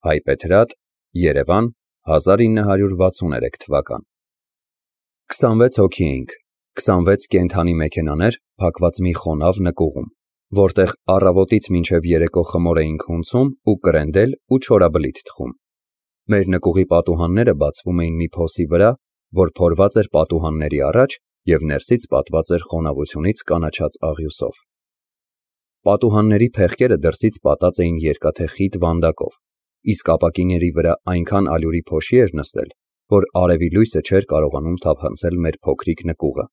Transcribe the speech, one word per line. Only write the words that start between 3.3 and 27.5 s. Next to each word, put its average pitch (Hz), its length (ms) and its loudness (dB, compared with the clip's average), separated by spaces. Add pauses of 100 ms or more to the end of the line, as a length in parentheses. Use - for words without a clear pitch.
երեք 60 240 -6
թվական։ 67 480 -6 (1200)
Քսանվեց 117 500 2
հոգի 92 280 2
էինք, 65 260 -6 (440)
քսանվեց 95 500 2
կենդանի 87 480 0
մեքենաներ՝ 80 680 -2 (140)
փակված 87 440 -2
մի 90 160 0
խոնավ 85 480 -2
նկուղում, 80 460 -2 (420)
որտեղ 95 460 2 (120)
առավոտից 95 580 2
մինչև 87 420 0
երեկո 82 360 2
խմոր 85 340 0
էինք 78 280 -4
հունցում 120 540 -2
ու 101 180 0
կրենդել 82 680 2
ու 131 140 2
չորաբլիթ 87 680 0
թխում։ - 320 -12 (720)
Մեր 101 180 2
նկուղի 92 400 2
պատուհանները 87 680 2
բացվում 76 440 -2
էին 82 160 -2
մի 82 140 -2
փոսի 85 380 -4
վրա, 92 240 4 (420)
որ 90 180 2
փորված 87 440 2
էր 107 140 2
պատուհանների 78 720 -2
առաջ, 110 420 0 (240)
և 80 160 2
ներսից 78 420 -2
պատված 78 440 -2
էր 87 160 -2
խոնավությունից 78 760 -4
կանաչած 80 580 -4
աղյուսով։ 76 580 -6 (1300)
Պատուհանների 107 640 2
փեղկերը 104 480 0
դրսից 82 400 0
պատած 90 420 0